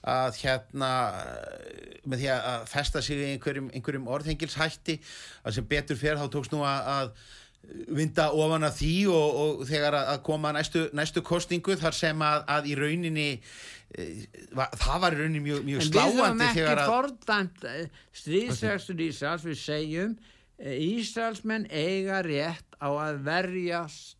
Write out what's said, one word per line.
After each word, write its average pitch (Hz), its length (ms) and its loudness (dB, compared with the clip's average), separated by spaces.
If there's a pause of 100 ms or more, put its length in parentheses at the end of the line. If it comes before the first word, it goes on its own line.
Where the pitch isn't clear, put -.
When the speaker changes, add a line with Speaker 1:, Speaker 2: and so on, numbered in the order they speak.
Speaker 1:
að 127 320 0
hérna, 131 540 -2 (1080)
með 131 220 -4
því 139 80 0
að, 120 160 2
að 120 220 -2
festa 143 340 -2
sig 143 200 -2
í 139 100 -2
einhverjum, 139 380 -4
einhverjum 131 400 -6
orðhengilshætti, 156 880 -2 (420)
að 117 180 -4
sem 113 100 -4
betur 127 320 -2
fer 151 180 0
þá 143 100 -2
tókst 135 260 -4
nú 147 100 -2
að, 139 260 0
að 135 220 0 (760)
vinda 151 440 2
ofan 156 320 4
af 151 140 2
því 151 140 2 (160)
og, 151 280 6
og 147 280 2
þegar 147 340 2
að, 139 100 2
að 139 140 0
koma 151 320 0
næstu, 156 380 0
næstu 156 300 0
kosningu 175 540 0
þar 156 220 0
sem 156 260 2
að, 151 220 4
að 143 240 2
í 139 80 0
rauninni, 156 480 0 (640)
eh, 85 320 -10 (280)
va-, 131 220 -2
það 147 320 0
var 165 140 4
í - 20 0
rauninni 156 240 0
mjög, 143 220 -2
mjög 139 160 0
Speaker 2:
En 156 80 4
við 151 100 6
höfum 185 160 6
Speaker 1:
sláandi 233 300 6
Speaker 2:
ekki 226 160 4
Speaker 1:
þegar 147 220 4
að 214 100 4
Speaker 2:
fordæmt, 226 720 0
eh, 151 340 -8 (120)
stríðsrekstur 190 880 -2
Ísraels, 156 400 -2
við 160 160 -6
segjum, 156 560 -2 (380)
eh, 131 280 -6
Ísraelsmenn 220 840 -2
eiga 190 560 0
rétt 156 560 -4
á 143 100 -4
að 147 320 -2
verjast 170 1000 -2